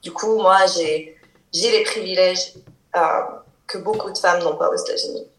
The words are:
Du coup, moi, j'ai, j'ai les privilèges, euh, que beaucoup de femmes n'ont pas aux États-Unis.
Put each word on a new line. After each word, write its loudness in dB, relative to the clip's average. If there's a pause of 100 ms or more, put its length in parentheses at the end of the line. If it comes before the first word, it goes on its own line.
Du -14
coup, 0
moi, 6 (180)
j'ai, -4 (380)
j'ai 0
les 2
privilèges, 0 (420)
euh, 2 (680)
que -10
beaucoup -4
de -8
femmes 2
n'ont -2
pas 0
aux 0
États-Unis. -6 (120)